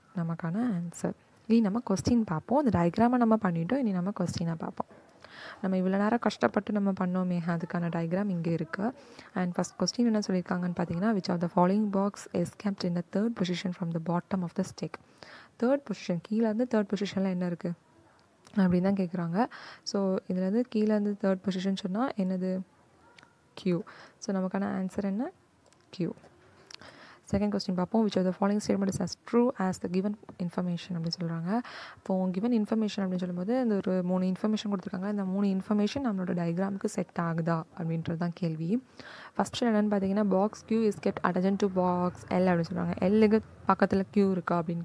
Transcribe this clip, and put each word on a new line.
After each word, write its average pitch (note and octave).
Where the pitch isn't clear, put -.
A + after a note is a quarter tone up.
நமக்கான F3
ஆன்சர். F3
இனி A3+
நம்ம A3
கொஸ்டின் A3+
பார்ப்போம். F3
அந்த F#3
டயக்ராமை A3+
நம்ம A3+
பண்ணிட்டோம். F3
இனி B3+
நம்ம F#3
கொஸ்டினை E3+
பார்ப்போம். -
நம்ம F#3+
இவ்வளோ F#3
நேரம் G#3+
கஷ்டப்பட்டு G#3+
நம்ம G3+
பண்ணோமே, F3+
அதுக்கான E3+
diagram E3+
இங்கே E3
இருக்கு. E3
And F3+
first -
கொஸ்டின் F#3+
என்ன A3
சொல்லியிருக்காங்கன்னு F3+
பார்த்தீங்கன்னா, E3+
which F3+
of F3
the F3
following F#3+
box G3
is F3
kept G3
in F3
the F3
third A3
position F3+
from E3
the E3
bottom F3
of E3+
the F#3
stack? -
Third C#4
position, F3
கீழே A3
இருந்து A3
third G#3+
பொசிஷனில் F#3+
என்ன F3+
இருக்கு F3
அப்படின்னு F3+
தான் G3
கேட்குறாங்க. F3
So, G3
இதுலேருந்து F#3+
கீழே G#3+
இருந்து G#3
third F#3+
position F#3+
சொன்னா G#3
என்னது? F#3
Q. F3
So, G3
நமக்கான F#3
ஆன்சர் F#3+
என்ன? G#3
Q. E3+
Second G3+
கொஸ்டின் G3
பார்ப்போம். G3+
Which -
of F#3
the F#3
following G3+
statement G3
is -
as F3
true A#3+
as F#3
the G3
given F#3+
information F3
அப்படின்னு E3
சொல்றாங்க. E3+
இப்போ F#3
given F#3+
information G#3+
அப்படின்னு F#3
சொல்லும்போது, F#3
அந்த A#3
ஒரு F#3
மூணு F#3
information G#3
கொடுத்துருக்காங்க. F#3+
இந்த G3+
மூணு F#3+
information G#3
நம்மளோட F#3+
டயக்ராமுக்கு F#3
செட் F#3+
ஆகுதா E3
அப்படின்றது E3
தான் F3
கேள்வி. E3
ஃபர்ஸ்ட் -
என்னன்னு G#3+
பார்த்தீங்கன்னா, G3
box G3+
Q -
is A3
kept G3
adjacent F#3
to G3+
box F3+
L F#3
அப்படின்னு E3+
சொல்றாங்க. F3
L-க்கு G#3+
பக்கத்துல F#3+
Q G3
இருக்கா F3
அப்படின்னு E3+